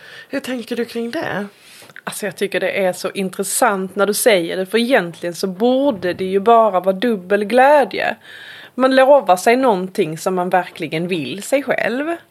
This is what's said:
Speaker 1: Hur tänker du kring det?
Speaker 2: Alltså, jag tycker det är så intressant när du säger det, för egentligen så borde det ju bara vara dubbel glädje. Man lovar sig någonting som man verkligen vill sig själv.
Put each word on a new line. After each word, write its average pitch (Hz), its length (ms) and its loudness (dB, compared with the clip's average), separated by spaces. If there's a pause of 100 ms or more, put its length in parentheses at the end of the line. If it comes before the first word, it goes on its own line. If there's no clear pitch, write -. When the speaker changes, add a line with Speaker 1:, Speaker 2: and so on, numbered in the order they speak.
(280)
Speaker 1:
Hur 269 120 -6
tänker 247 360 -8
du 233 80 -2
kring 233 260 -6
det? 233 360 -6 (580)
Speaker 2:
Alltså, - 220 -8
jag 180 100 -8
tycker 190 240 -4
det 190 240 -2
är 185 80 0
så 180 180 -8
intressant 196 840 -2
när 202 100 2
du 208 80 0
säger 175 420 2
det, 185 100 -4
för 226 120 0
egentligen 185 560 0
så 196 120 -6
borde 208 680 0
det 185 100 -6
ju 190 160 0
bara 220 400 4
vara 185 160 2
dubbel 202 480 -2
glädje. 254 720 2 (580)
Man 262 220 2
lovar 262 400 6
sig 233 200 2
någonting 185 600 0
som 190 160 -4
man 180 160 -2
verkligen 170 580 -2
vill 165 340 -6
sig 277 200 -2
själv. 285 540 -4 (140)